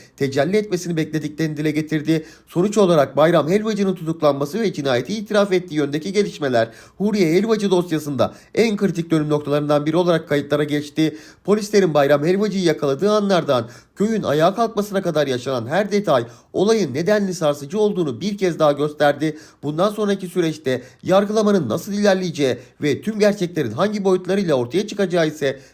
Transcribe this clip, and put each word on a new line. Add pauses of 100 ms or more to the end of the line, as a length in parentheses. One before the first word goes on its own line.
(160)
tecelli
etmesini
beklediklerini
dile
getirdi. (200)
Sonuç
olarak
Bayram
Helvacı'nın
tutuklanması
ve
cinayeti
itiraf
ettiği
yöndeki
gelişmeler (280)
Huriye
Helvacı
dosyasında (200)
en
kritik
dönüm
noktalarından
biri
olarak
kayıtlara
geçti. (280)
Polislerin
Bayram
Helvacı'yı
yakaladığı
anlardan (280)
köyün
ayağa
kalkmasına
kadar
yaşanan
her
detay (280)
olayın
nedenli
sarsıcı
olduğunu
bir
kez
daha
gösterdi. (240)
Bundan
sonraki
süreçte (200)
yargılamanın
nasıl
ilerleyeceği (240)
ve
tüm
gerçeklerin
hangi
boyutlarıyla
ortaya
çıkacağı
ise (120)